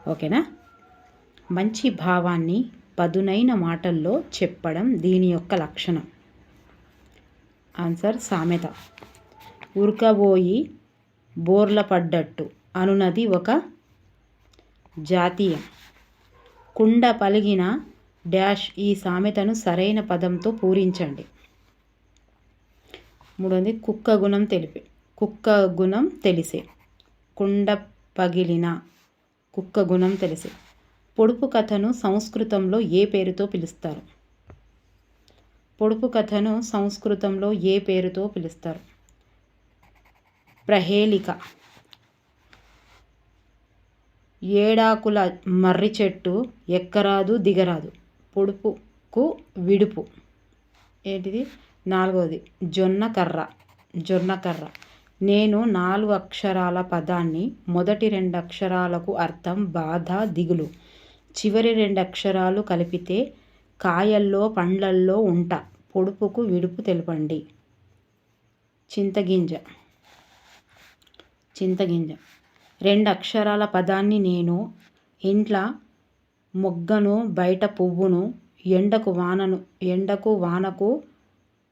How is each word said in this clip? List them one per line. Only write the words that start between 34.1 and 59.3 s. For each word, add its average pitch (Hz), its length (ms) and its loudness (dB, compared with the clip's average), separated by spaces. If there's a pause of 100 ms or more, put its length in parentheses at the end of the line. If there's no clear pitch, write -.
పొడుపు 220 260 2
కథను 214 540 0
సంస్కృతంలో 202 920 -2
ఏ 190 260 2
పేరుతో 185 480 -2
పిలుస్తారు? 165 720 -12 (1700)
ప్రహేళిక. 202 720 2 (3000)
"ఏడాకుల 208 920 2 (100)
మర్రి 185 540 4
చెట్టు 190 440 -2 (240)
ఎక్కరాదు 196 680 0
దిగరాదు." 180 540 0 (460)
పొడుపుకు 202 1000 -4 (200)
విడుపు. 190 500 2 (960)
ఏంటిది? 196 420 -6 (400)
నాలుగవది 185 540 0 (220)
జొన్న 190 440 0
కర్ర, 170 400 -2 (500)
జొన్న 185 380 0
కర్ర. 165 320 -6 (540)
"నేను 208 420 4
నాలుగు 202 480 0
అక్షరాల 185 680 -2
పదాన్ని 175 720 -2 (180)
మొదటి 202 400 0
రెండు 185 280 -2
అక్షరాలకు 180 760 -4
అర్థం 175 520 -4